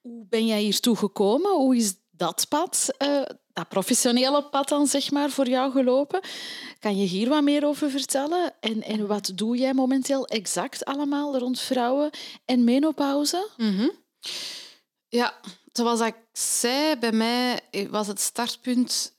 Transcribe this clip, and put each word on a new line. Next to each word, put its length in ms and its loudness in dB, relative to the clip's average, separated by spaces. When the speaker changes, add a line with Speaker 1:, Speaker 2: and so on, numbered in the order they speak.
Speaker 1:
Hoe 280 -18
ben 160 2
jij 160 2
hiertoe 340 2
gekomen? 560 2
Hoe 240 4
is 180 0
dat 380 -4
pad, 480 0
eh, 240 0
dat 160 -8
professionele 760 2
pad 260 -2
dan, 180 4
zeg 240 0
maar, 180 0
voor 180 0
jou 240 0
gelopen? 480 2
Kan 180 0
je 80 2
hier 240 0
wat 140 4
meer 220 2
over 240 0
vertellen? 680 -2
En, 240 -4
en 240 -2
wat 280 -2
doe 220 -2
jij 160 2
momenteel 540 0
exact 580 -4
allemaal 520 -2
rond 220 -2
vrouwen 500 0
en 180 4
menopauze? 840 2
Speaker 2:
Mhm. 320 2
Ja, 320 0
zoals 300 0
ik 140 0
zei, 640 0
bij 160 0
mij 480 0
was 180 -2
het 120 -8
startpunt 1000 -2